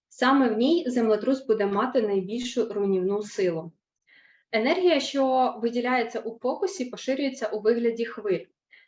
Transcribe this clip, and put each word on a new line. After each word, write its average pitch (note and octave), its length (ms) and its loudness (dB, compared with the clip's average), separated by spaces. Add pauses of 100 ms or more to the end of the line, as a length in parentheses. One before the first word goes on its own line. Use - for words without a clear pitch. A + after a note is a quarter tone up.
Саме C4 400 2
в G#3+ 100 0
ній D#4 280 2
землетрус A#3+ 600 0
буде G#3 200 2
мати A3+ 360 0
найбільшу G#3+ 680 -2
руйнівну G3+ 500 0
силу. E3+ 500 -4 (800)
Енергія, D#4+ 480 2
що C4 640 2
виділяється A#3+ 580 -2
у - 180 -8
фокусі, D4+ 460 -2
поширюється B3+ 640 -4
у G#3 140 -4
вигляді A3+ 440 2
хвиль. G3+ 400 -2 (440)